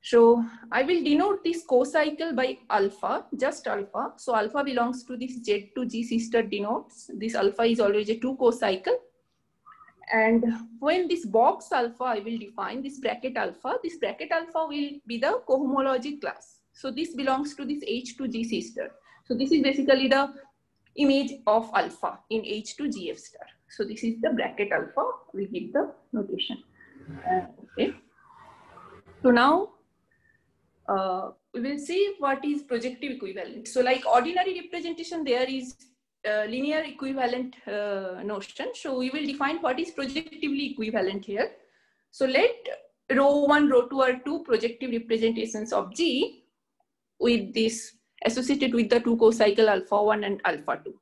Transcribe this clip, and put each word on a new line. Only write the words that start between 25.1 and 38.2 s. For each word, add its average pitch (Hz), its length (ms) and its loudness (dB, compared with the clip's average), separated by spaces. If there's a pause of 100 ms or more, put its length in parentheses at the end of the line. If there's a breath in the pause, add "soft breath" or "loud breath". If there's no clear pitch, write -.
we 190 140 -6
give - 260 -8
the 285 220 0 (180)
notation. - 500 -6 (680 loud breath)
Uh, 370 120 2 (300)
okay. - 220 -2 (1300)
So 254 80 6
now, 277 380 4 (1200)
uh, 190 420 -2 (240)
we 240 60 -6
will 285 180 -4
see 392 400 0
what 277 260 0
is 294 180 -2
projective 254 500 -6
equivalent. 190 560 -10
So 254 140 0
like 254 240 2
ordinary 349 540 2
representation, 330 640 -8
there 254 240 2
is 262 280 -8 (500)
a 214 200 0
linear 277 340 -2
equivalent, 262 760 -4 (100)
uh, 202 580 -6